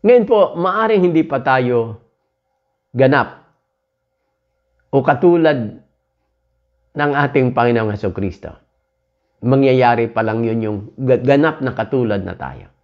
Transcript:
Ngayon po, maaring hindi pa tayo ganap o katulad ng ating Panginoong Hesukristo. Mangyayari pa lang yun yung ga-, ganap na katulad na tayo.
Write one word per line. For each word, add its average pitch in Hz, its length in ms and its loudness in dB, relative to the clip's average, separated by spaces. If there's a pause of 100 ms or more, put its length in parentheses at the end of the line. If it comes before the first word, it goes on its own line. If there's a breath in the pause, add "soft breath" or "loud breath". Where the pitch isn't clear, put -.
Ngayon 233 240 6
po, 208 240 2
maaring 190 560 0
hindi 160 160 2
pa 135 160 -4
tayo 123 560 -2 (960)
ganap 131 480 0 (1500)
o 139 80 2
katulad 151 800 0 (1120)
ng 147 180 -2 (140)
ating 131 320 0
Panginoong 117 320 0
Hesukristo. 98 640 -6 (880)
Mangyayari 123 720 2
pa 113 80 -2
lang 110 240 -2
yun 113 160 -2
yung 107 180 -6 (140)
ga-, 127 260 0
ganap 143 460 0
na 131 80 -6
katulad 113 480 -4
na 92 160 -12
tayo. 65 320 -16 (140)